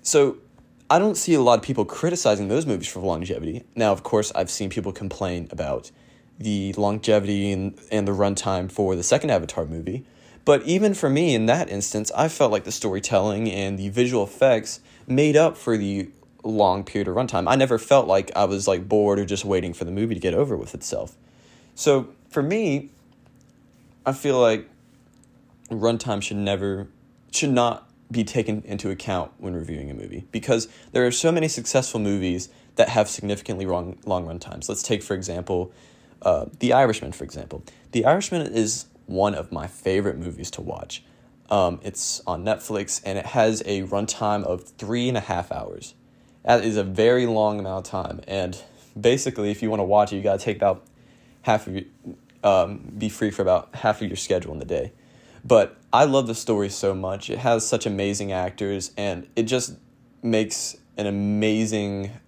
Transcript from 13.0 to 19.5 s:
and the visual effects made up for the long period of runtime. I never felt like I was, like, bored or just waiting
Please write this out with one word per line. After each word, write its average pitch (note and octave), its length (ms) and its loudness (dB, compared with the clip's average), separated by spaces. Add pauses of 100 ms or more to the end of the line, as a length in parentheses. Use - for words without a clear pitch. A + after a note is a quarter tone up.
and G2 260 -4
the G2 120 -4
visual B2 340 2
effects A2+ 560 2 (280)
made C#3+ 280 4
up D#3 220 6
for A2+ 200 0
the G2 320 -2 (320)
long G2+ 440 2
period G2+ 240 -4
of F2+ 80 -4
runtime. F#2 320 0
I C3 60 6
never B2+ 220 4
felt C3+ 300 6
like F#2+ 260 2
I G2+ 120 4
was, F#2+ 200 0
like, F#2+ 220 2
bored G#2 320 4
or G2+ 60 0
just F#2+ 180 -4
waiting F#2 300 0